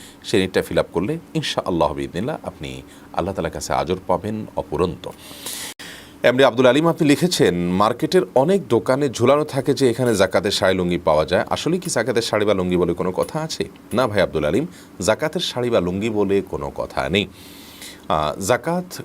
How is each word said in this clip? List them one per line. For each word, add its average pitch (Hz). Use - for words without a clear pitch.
সেই 101
নিডটা 95
ফিল -
আপ 76
করলে 113
ইনশাআল্লাহ 82
বিইذنিল্লাহ 76
আপনি 67
আল্লাহ 90
তাআলার 82
কাছে 73
আজর 71
পাবেন 107
অপুরন্ত। 76
এমডি 127
আব্দুল 127
আলিম 139
আপনি 165
লিখেছেন, 143
"মার্কেটের 104
অনেক 151
দোকানে 131
ঝুলানো 127
থাকে 139
যে 131
এখানে 117
জাকাতের 95
শাড়ি 95
লুঙ্গি 90
পাওয়া 78
যায়, 90
আসলে 156
কি 175
জাকাতের 117
শাড়ি 107
বা 104
লুঙ্গি 90
বলে 87
কোনো 90
কথা 87
আছে?" -
না 123
ভাই 104
আব্দুল 78
আলিম, 95
জাকাতের 110
শাড়ি 123
বা 113
লুঙ্গি 95
বলে 101
কোনো 71
কথা 65
নেই। 95
আহ, 78
জাকাত 123